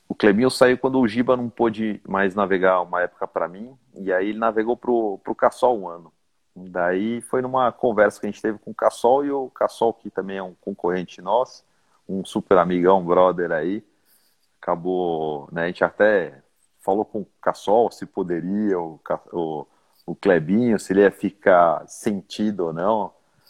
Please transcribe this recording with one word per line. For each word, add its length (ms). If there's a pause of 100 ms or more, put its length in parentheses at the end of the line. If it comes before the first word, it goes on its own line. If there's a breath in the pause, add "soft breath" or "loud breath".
o 60
Clebinho 360
saiu 260
quando 220
o 80
Giba 300
não 120
pôde 560
mais 300
navegar 480
uma 180
época 280
pra 180
mim, 320 (160)
e 180
aí 180
ele 100
navegou 360
pro, 460
pro 140
Cassol 420
um 100
ano. 240 (440)
Daí 640
foi 200
numa 300
conversa 480
que 80
a 20
gente 140
teve 160
com 140
o 20
Cassol, 500
e 60
o 200
Cassol, 440
que 160
também 280
é 40
um 180
concorrente 640
nosso, 420 (440)
um 160
super 340
amigão, 460
brother 480
aí, 320 (760)
acabou, 920
né, 100
a 60
gente 160
até 580 (380)
falou 240
com 160
o 80 (120)
Cassol 520
se 120
poderia, 760
o 240
Ca-, 180 (100)
o, 320 (400)
o 120
Clebinho, 640
se 120
ele 100
ia 100
ficar 760
sentido 800
ou 60
não. 400 (380 soft breath)